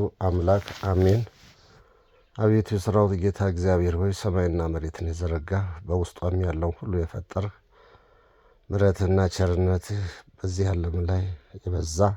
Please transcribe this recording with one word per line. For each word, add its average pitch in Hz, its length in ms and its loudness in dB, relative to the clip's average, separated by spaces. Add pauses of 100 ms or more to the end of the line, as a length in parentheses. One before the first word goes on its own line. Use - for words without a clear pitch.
(200)
አምላክ 92 460 2 (180)
አሜን። 95 360 4 (1160)
አቤቱ 107 320 2
የሠራዊት 101 500 2
ጌታ 95 280 -2
እግዚአብሔር 87 500 2
ሆይ፣ 98 180 0
ሰማይና 87 540 0
መሬትን 80 400 -6
የዘረጋ፣ 82 420 -4 (320)
በውስጧም 90 560 -4
ያለውን 85 380 -2
ሁሉ 117 180 -8
የፈጠርህ፣ 90 600 -4 (1160)
ምሕረትህና 95 480 2 (120)
ቸርነትህ 92 720 0 (300)
በዚህ 95 360 -4
ዓለም 85 360 -2
ላይ 92 180 0 (320)
የበዛ፣ 80 440 -4 (180)